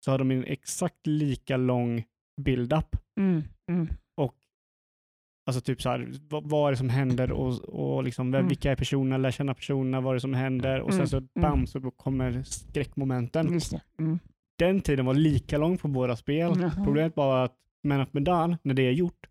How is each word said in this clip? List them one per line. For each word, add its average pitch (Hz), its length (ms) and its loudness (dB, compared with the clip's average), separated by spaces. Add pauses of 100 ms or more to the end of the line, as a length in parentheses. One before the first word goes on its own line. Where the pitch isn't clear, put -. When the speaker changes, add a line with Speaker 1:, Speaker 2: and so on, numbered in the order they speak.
Speaker 1:
så 135 60 0
har 135 60 2
de 131 140 2
en 131 120 2
exakt - 640 -6
lika 147 500 0
lång 123 460 0 (380)
build-up. 135 540 0 (240)
Speaker 2:
Mm, 180 240 2 (280)
mm. 170 160 0 (340)
Speaker 1:
Och 131 140 -4 (1120)
alltså 127 120 -2
typ 127 200 -4
så 127 80 -2
här, 123 220 -4 (180)
vad, 151 200 -8
vad 147 180 2
är 143 40 4
det 131 60 0
som 131 120 0
händer 127 420 0
och, 131 220 -2 (100)
och 135 400 -2
liksom, 127 280 -4
vem, 135 80 2
Speaker 2:
Mm. 156 100 4
Speaker 1:
vilka 139 220 0
är 131 40 2
personerna, 131 420 0
lär 131 140 0
känna 139 220 -2
personerna, 131 480 -2
vad 131 100 0
är - 20 2
det 127 80 0
som 135 120 -4
händer? 131 480 0
Och - 120 -6
sen 185 60 2
Speaker 2:
Mm. 170 80 2
Speaker 1:
så 143 100 -2
Speaker 2:
Mm. 131 120 -6 (120)
Speaker 1:
bam, 143 260 2
så 131 240 -8
kommer 127 520 -2
skräckmomenten. 135 1080 -4
Speaker 2:
Just 165 180 -2
det. 156 100 -8 (180)
Mm. 160 200 -2 (400)
Speaker 1:
Den 185 220 4
tiden 135 240 0
var 131 80 2
lika 147 440 2
lång 165 200 2
på 165 100 -4
båda 127 280 0
spel. 160 460 0
Speaker 2:
Jaha. 175 100 0 (140)
Speaker 1:
Problemet 156 300 2
var 131 300 4
att 123 100 -6 (320)
Man 139 140 2
of 127 100 -2
Medan, 170 520 2
när 139 100 0
det 131 140 4
är 123 40 4
gjort 170 400 -2